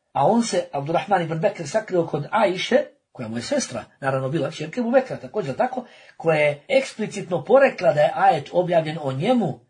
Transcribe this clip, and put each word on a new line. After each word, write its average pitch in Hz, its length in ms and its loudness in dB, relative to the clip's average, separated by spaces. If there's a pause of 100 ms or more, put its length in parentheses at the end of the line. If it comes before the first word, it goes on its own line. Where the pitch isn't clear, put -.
(140)
a 139 140 2
on 233 160 4
se, 180 280 -2
Abdurrahman 170 500 -2
ibn 160 180 -4
Bekr, 175 280 -2
sakrio 185 380 -2
kod 147 260 -6
Ajše, 214 520 0 (280)
koja 120 160 -10
mu 113 100 -6
je 117 40 -8
sestra, 127 420 -4 (160)
naravno, 135 300 -2
bila 156 200 -2
kćerka 165 320 -8
Ebu 233 100 -2
Bekra, 262 260 2
također 151 380 -6
tako, 247 300 -2 (320)
koja 160 220 2
je 147 280 0
eksplicitno 180 760 -2
porekla 226 500 4
da 147 80 4
je 151 140 4
ajet 175 360 2
objavljen 165 500 0
o 135 120 -4
njemu 180 460 0 (100)